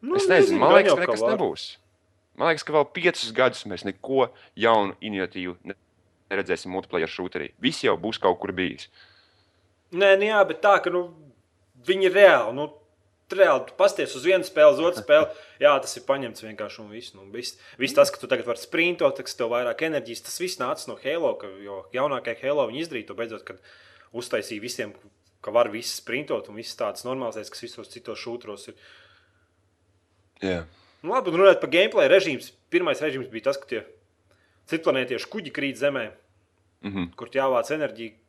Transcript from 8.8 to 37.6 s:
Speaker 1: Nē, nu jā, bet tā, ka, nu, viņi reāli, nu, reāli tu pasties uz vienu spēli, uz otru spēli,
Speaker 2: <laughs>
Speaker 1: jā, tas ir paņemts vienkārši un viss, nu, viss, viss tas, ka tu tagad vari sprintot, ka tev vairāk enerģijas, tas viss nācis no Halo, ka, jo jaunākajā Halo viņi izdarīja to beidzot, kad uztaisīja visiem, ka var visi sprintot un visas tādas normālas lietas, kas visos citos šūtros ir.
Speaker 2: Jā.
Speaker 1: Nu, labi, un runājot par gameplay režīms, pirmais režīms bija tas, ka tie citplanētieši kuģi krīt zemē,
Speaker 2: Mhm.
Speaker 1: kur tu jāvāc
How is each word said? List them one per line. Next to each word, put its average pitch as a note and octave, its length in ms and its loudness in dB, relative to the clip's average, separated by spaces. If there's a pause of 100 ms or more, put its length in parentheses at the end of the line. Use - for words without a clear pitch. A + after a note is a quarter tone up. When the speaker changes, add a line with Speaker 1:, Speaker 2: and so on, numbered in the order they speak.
Speaker 1:
Nē, G3 260 4
nu G#3 80 0
jā, G#3+ 180 4
bet E3+ 160 -8
tā, G3+ 220 6
ka, F3 80 -2
nu, F3 140 -2 (840)
viņi F#3+ 240 4
reāli, D#3+ 420 8
nu, C#3+ 120 -6 (680)
reāli E3+ 380 4
tu - 100 -20
pasties F3+ 400 2
uz B2+ 80 -6
vienu F#3 160 4
spēli, D3+ 320 6
uz C#3 80 -2
otru E3 180 0
spēli, D3 280 4 (160)
Speaker 2:
<laughs> - 200 -10
Speaker 1:
jā, D3 140 8
tas - 180 -10
ir B2 80 -18
paņemts C3+ 380 -4
vienkārši G#2+ 400 -12
un G#2 80 -18
viss, A2 240 -18
nu, G2 160 -20
viss, A#2+ 240 -12 (240)
viss C3 160 -2
tas, C#3+ 160 6
ka - 80 -14
tu B2 80 -14
tagad A#2 180 -2
vari - 140 -4
sprintot, E3 580 0
ka - 220 -12
tev A#2 160 -2
vairāk A#2+ 320 -4
enerģijas, A#2+ 400 -8
tas - 160 -12
viss F3+ 160 -8
nācis B2+ 320 -6
no G#2 80 -14
Halo, D3 400 -2
ka, G#2 80 -16 (160)
jo G2 220 -12 (100)
jaunākajā B2+ 480 -4
Halo C#3 240 0
viņi C3 160 -8
izdarīja D3 260 -10
to G2+ 80 -12
beidzot, A2+ 300 -10
kad F#2+ 160 -18 (480)
uztaisīja A2+ 500 -6
visiem, A2+ 300 -10 (520)
ka G#2+ 120 -4
var A#2 160 4
visi A2+ 320 -8
sprintot A#2+ 480 -6
un G#2 80 -16
visas - 160 -14
tādas A2 320 -6
normālas B2 320 -8
lietas, - 160 -16
kas - 80 -16
visos A#2 320 -16
citos A#2 240 -14
šūtros G#2+ 540 -12
ir. - 40 -20 (1700)
Speaker 2:
Jā. F2+ 180 -2 (420)
Speaker 1:
Nu, E3+ 100 -6
labi, G#3 180 -2
un E3+ 100 2
runājot G3 220 6
par C#3 100 -6
gameplay F#3 380 2
režīms, E3+ 400 2 (220)
pirmais E3+ 300 0
režīms C3 280 -6
bija A2+ 180 -4
tas, C#3 120 -4
ka - 80 -20
tie G#2+ 140 -6 (840)
citplanētieši C3 640 -2
kuģi F3 220 -12
krīt C3+ 260 -6
zemē, C3+ 260 -2 (760)
Speaker 2:
Mhm. G2 340 -8
Speaker 1:
kur A2+ 120 -14
tu C3+ 100 -2
jāvāc C3 340 0